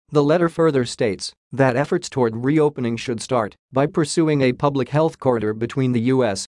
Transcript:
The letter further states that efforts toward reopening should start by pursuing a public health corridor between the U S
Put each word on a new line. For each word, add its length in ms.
The 140
letter 260
further 340
states 480
that 240
efforts 320
toward 340
reopening 540
should 240
start 340
by 140
pursuing 560
a 100
public 380
health 280
corridor 360
between 400
the 200
U 120
S 200